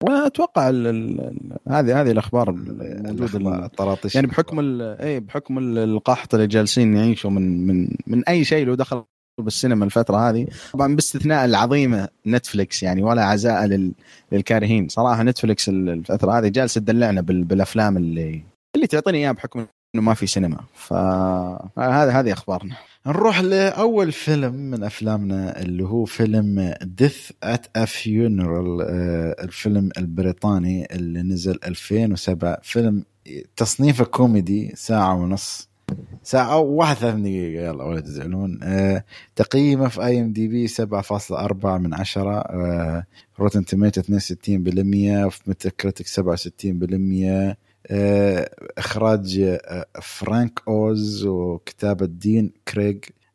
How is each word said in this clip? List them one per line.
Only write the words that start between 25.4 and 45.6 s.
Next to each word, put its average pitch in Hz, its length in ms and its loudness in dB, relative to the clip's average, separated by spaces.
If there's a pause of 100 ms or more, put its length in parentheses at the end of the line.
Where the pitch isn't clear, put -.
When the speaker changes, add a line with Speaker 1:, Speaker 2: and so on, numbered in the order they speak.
Speaker 2:
اللي 90 220 -2
هو 110 220 0
فيلم 104 680 2 (280)
Death - 520 0
at 113 300 -4
a - 20 2
Funeral، 90 960 0
آه، 85 600 -2
الفيلم 98 540 0
البريطاني 90 1000 -2
اللي 85 260 -6
نزل 92 460 -2
ألفين 104 460 -2
وسبعة. 85 480 -2
فيلم 110 420 0 (520)
تصنيفه 127 500 2
كوميدي، 104 720 2
ساعة 98 400 0
ونص، 90 540 -4 (540)
ساعة 131 340 2
وواحد 151 380 2
وثلاثين 110 280 0
دقيقة، 87 420 -4
يلا 76 180 -6
ولا 80 160 -4
تزعلون. 85 640 -6
آه، 95 400 2 (320)
تقييمه 135 520 2
في 117 180 -4
آي 123 160 2
إم 113 120 -2
دي 110 140 0
بي 117 200 0
سبعة 107 340 -2
فاصلة 98 380 -4
أربعة 98 380 0
من 87 160 -2
عشرة. 98 420 -4
آه، 87 680 -4 (340)
روتن 101 260 2
توميتو 98 360 2
اثنين 101 160 0
وستين 95 460 -2
بالمية، 98 640 2
في - 180 -8
ميتا 95 220 -4